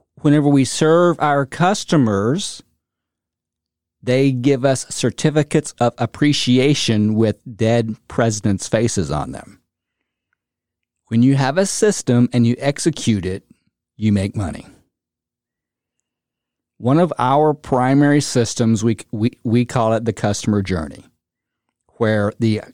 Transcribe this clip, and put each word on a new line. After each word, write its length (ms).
whenever 280
we 160
serve 560
our 260
customers, 1160
they 280
give 340
us 240
certificates 920
of 180
appreciation 1160
with 260
dead 400
presidents' 640
faces 420
on 220
them. 280
When 160
you 120
have 240
a 80
system 680
and 140
you 120
execute 680
it, 180
you 160
make 240
money. 280
One 240
of 180
our 340
primary 680
systems, 640
we, 140
we, 220
we 220
call 300
it 100
the 80
customer 500
journey, 420
where 440
the 220